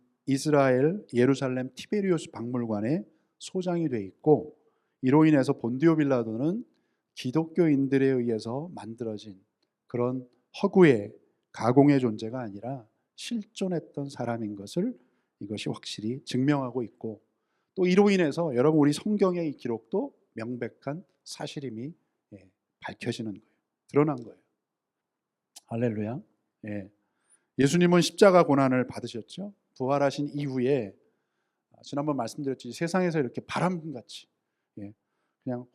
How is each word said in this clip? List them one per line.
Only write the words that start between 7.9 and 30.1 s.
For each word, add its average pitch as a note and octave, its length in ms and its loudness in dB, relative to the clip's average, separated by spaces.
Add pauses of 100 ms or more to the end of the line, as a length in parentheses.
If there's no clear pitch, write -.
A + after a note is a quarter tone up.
의해서 A#2+ 680 -2
만들어진 A2 640 -12 (480)
그런 B2+ 400 -4 (340)
허구의 D#3+ 520 6 (380)
가공의 C#3 480 4
존재가 A2+ 400 -2
아니라 A2+ 480 -10 (280)
실존했던 F3+ 920 -6
사람인 A2+ 460 -6
것을 E3+ 420 -4 (420)
이것이 G2+ 300 -8
확실히 A#2 560 -8
증명하고 C3 580 -2
있고, - 380 -12 (540)
또 F#3 100 0
이로 G3 240 6
인해서 E3+ 460 0
여러분, D3+ 240 4
우리 D3 140 6
성경의 F#3 560 0
이 - 40 -6
기록도 C#3 640 -6 (180)
명백한 A#2+ 680 -8 (200)
사실임이, C3+ 680 -10 (400)
예, F#2 160 -20 (300)
밝혀지는 A2+ 540 -8
거예요. - 140 -18 (400)
드러난 D3 360 2
거예요. - 160 -20 (1300)
할렐루야. A#2 540 -4 (440)
예. G2+ 260 -10 (680)
예수님은 F3 420 4
십자가 F3+ 440 6
고난을 C3 420 2
받으셨죠. A#2+ 640 -12 (240)
부활하신 C#3+ 520 0